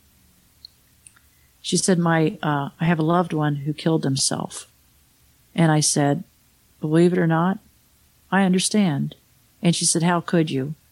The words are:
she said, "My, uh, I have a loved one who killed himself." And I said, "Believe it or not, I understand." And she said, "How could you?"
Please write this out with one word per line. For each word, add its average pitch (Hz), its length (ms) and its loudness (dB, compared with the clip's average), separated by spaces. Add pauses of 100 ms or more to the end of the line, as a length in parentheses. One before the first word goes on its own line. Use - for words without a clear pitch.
(1600)
she - 140 -2
said, 175 220 0
"My, 165 440 0
uh, 143 280 -4 (100)
I 175 40 -2
have 170 140 2
a 160 40 -2
loved 170 300 0
one 151 240 0
who 143 160 -6
killed 160 320 -2
himself." - 640 -4 (880)
And 165 160 2
I 151 100 2
said, 147 440 0 (560)
"Believe 165 320 4
it 180 60 0
or 175 80 2
not, 170 320 0 (720)
I 190 140 2
understand." 180 680 0 (480)
And 170 140 0
she - 80 -6
said, 165 180 0
"How 175 180 2
could 160 300 0
you?" 135 240 -6 (180)